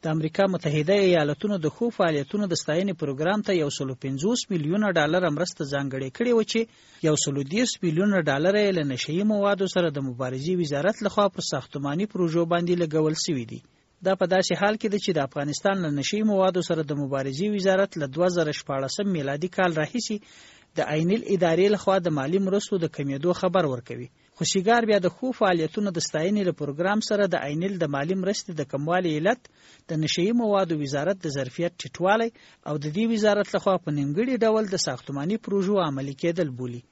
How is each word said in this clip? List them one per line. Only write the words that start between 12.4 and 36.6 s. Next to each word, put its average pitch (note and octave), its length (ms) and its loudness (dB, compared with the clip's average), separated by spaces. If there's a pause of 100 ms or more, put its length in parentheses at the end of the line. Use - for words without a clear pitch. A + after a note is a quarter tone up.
باندې F3 300 2
لګول D#3 320 0 (100)
شوي C3+ 260 -2
دي. A#2+ 100 -14 (420)
دا F#3+ 180 2
په F#3 140 2
داسې F#3 260 2
حال G3+ 200 2
کې A3+ 120 -2
ده G3+ 120 -2
چې - 80 -2
د D3 160 0
افغانستان D3 560 -2
له D3+ 140 -2
نشه C#3 180 -2
یي G#3+ 140 2
موادو F#3+ 400 2
سره D#3+ 120 0
د D3+ 100 -4 (100)
مبارزې C3+ 440 -4 (100)
وزارت F#3+ 440 2
له D3 140 -2
دوه F3 140 2 (100)
زره D3+ 220 0
شپاړسم C#3 560 -2
میلادي D3 420 -4
کال F#3 120 4 (120)
راهیسې G#3+ 340 -4 (640)
د - 20 -2 (140)
عینل F3 280 2 (120)
ادارې F3 400 4
لخوا F#3+ 240 2
د E3+ 180 0
مالي D3 320 0
مرستو G3 300 -2
د D#3+ 180 -2
کمیدو C#3 420 -2
خبر F3+ 280 2
ورکوي. B2 420 -6 (280)
خو - 140 -4
سیګار A3 400 4
بیا G#3 120 6
د F3+ 140 2
ښو B3+ 220 -4
فعالیتونو F#3+ 580 0
د E3 100 -2
ستاینې G3 420 0
له D#3+ 120 0
پروګرام E3+ 480 -2
سره G3+ 180 2
د F3 200 0
عینل E3+ 340 -2
د D#3 140 0
مالي D3+ 280 0
مرستې F#3+ 380 -4
د C#3 100 -4
کموالي D#3+ 480 0
علت G3+ 320 0 (400)
د D#3 140 -2
نشه E3+ 240 0
یي A#3+ 100 2
موادو G3 440 2
وزارت D3 380 -2
د D3+ 160 -6
ظرفیت C#3+ 360 -4 (100)
ټیټوالی G#3 480 0 (380)
او D3+ 100 -4
د C#3+ 160 -6
دې G#3+ 180 0
وزارت G#3 420 2
لخوا F#3+ 300 2
په D#3+ 140 -4
نیمګړي D#3 360 0 (120)
ډول A3 240 4
د F#3+ 160 -2
ساختماني D3 580 -4
پروژو G3 440 2
عملي C#3 340 -6
کېدل E3 360 -2
بولي. B2 340 -8